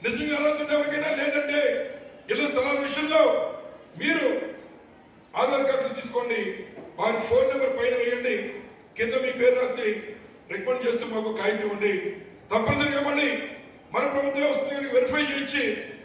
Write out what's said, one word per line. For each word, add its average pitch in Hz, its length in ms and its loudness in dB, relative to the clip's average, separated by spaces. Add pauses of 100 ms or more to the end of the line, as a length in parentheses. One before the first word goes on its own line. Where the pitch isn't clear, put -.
నిజంగా 294 340 0
అర్హత 302 240 2
ఉంటే 294 140 0
ఎవరికైనా, 294 340 0 (120)
లేదంటే 294 380 0 (680)
ఇళ్ల 240 120 2 (100)
స్థలాల 277 340 2
విషయంలో 302 360 2 (800)
మీరు 302 260 2 (1120)
ఆధార్ 269 280 2
కార్డులు 262 300 0
తీసుకోండి, 233 420 -2 (600)
వారి 220 180 2 (100)
ఫోన్ 262 220 6
నెంబర్ 269 280 0
పైన 247 220 2
వేయండి, 240 360 0 (600)
కింద 233 180 0 (100)
మీ 254 60 0 (100)
పేరు 247 200 6
రాసి 240 300 0 (600)
రికమెండ్ 247 320 -2
చేస్తూ 233 260 0
మాకు 220 280 -2
కాగితం 208 260 0
ఇవ్వండి. 202 280 0 (580)
తప్పనిసరిగా 277 580 2
మళ్ళీ 285 180 2 (680)
మన 254 180 2
ప్రభుత్వం 277 380 2
వస్తుంది 277 260 0
కనుక 277 180 -4
వెరిఫై 254 340 4
చేయించి 285 340 -2 (420)